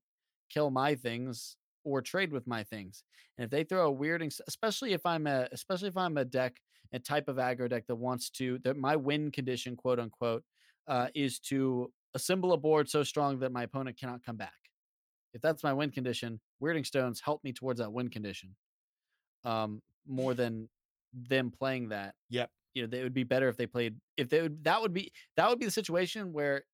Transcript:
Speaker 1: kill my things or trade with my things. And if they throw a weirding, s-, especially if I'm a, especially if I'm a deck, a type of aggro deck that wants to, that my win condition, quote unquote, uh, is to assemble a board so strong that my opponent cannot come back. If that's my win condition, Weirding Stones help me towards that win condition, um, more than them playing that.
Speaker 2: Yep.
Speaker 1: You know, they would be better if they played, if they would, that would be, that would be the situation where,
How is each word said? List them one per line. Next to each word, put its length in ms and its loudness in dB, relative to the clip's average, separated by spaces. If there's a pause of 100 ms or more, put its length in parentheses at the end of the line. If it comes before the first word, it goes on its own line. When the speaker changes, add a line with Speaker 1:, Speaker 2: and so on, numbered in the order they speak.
(500)
Speaker 1:
kill 200 4
my 260 4
things 600 -6 (280)
or 180 0
trade 300 0
with 140 -4
my 180 -2
things. 400 -12 (340)
And 60 -4
if 60 -4
they 140 2
throw 260 4
a 60 0
weirding, 300 0
s-, 200 -6
especially 460 -2
if 140 0
I'm 200 2
a, 260 2
especially 360 -4
if 80 -4
I'm 220 0
a 60 4
deck, 360 -2 (320)
a 60 -4
type 300 -2
of 80 -4
aggro 340 0
deck 160 -2
that 100 -2
wants 360 -4
to, 320 -2
that 120 2
my 200 2
win 340 0
condition, 460 -4
quote 240 2
unquote, 440 -2 (440)
uh, 260 0
is 240 0
to 540 0 (200)
assemble 400 2
a 60 4
board 320 4
so 140 4
strong 340 0
that 140 -2
my 100 -4
opponent 340 -6
cannot 280 -8
come 120 -8
back. 160 -10 (800)
If 100 -14
that's 200 2
my 100 2
win 200 0
condition, 480 -4 (200)
Weirding 240 0
Stones 360 0
help 240 -2
me 80 -6
towards 260 -4
that 140 -2
win 180 -2
condition, 460 -10 (880)
um, 360 0 (240)
more 300 0
than 340 0 (440)
them 400 2
playing 380 -2
that. 260 -6 (140)
Speaker 2:
Yep. 200 0 (240)
Speaker 1:
You 80 -2
know, 60 -2
they 160 -2
would 100 -2
be 80 2
better 260 4
if 80 0
they 100 -2
played, 340 -2 (160)
if 120 0
they 140 4
would, 220 -2
that 180 4
would 100 0
be, 200 -4 (240)
that 120 6
would 120 4
be 60 0
the 40 0
situation 640 0
where, 420 0